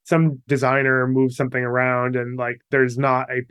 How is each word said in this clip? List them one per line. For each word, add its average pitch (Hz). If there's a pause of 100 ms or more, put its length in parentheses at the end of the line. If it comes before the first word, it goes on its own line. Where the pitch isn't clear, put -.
some 160
designer 131
moves 131
something 127
around 127
and, 123
like, 123
there's 127
not 131
a 127